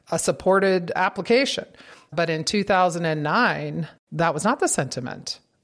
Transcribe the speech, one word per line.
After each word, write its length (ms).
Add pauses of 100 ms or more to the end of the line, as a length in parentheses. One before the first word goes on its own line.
(120)
a 60
supported 760
application. 720 (480)
But 160
in 160
two 200
thousand 420
and 160
nine, 640 (240)
that 220
was 100
not 160
the 80
sentiment. 680 (260)